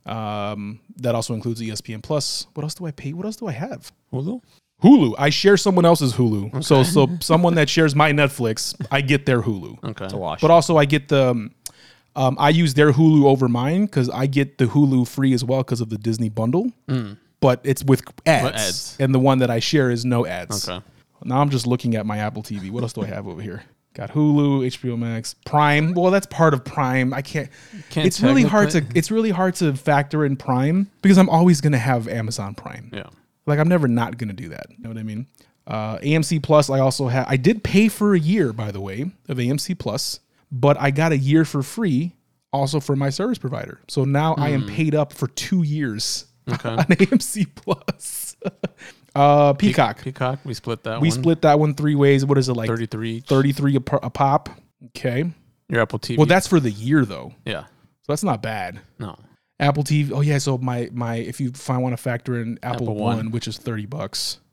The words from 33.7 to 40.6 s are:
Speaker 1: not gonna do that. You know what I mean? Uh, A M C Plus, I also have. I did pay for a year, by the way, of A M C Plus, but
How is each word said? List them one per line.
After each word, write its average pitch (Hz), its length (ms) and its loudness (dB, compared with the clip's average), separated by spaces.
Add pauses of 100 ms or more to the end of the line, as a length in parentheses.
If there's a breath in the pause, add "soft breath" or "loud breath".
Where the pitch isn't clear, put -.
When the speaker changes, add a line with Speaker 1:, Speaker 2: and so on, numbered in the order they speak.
Speaker 1:
not 120 280 0
gonna 107 160 -8
do 90 160 -12
that. - 200 -14
You - 140 -20
know 117 60 -12
what 110 100 -12
I 110 40 -10
mean? 110 220 -10 (420 soft breath)
Uh, 110 340 -6
A 143 140 0
M 160 80 2
C 156 160 -2
Plus, 147 300 4
I 135 100 2
also 131 300 0
have. 127 180 -2
I 135 100 0
did 202 260 2
pay 208 260 2
for 208 240 0
a 180 60 4
year, 156 340 0
by 107 180 -6
the 98 80 -8
way, 101 320 -8 (160)
of 131 120 -6
A 123 40 -2
M 131 140 -2
C 180 180 -6
Plus, - 440 -8 (320)
but 143 280 2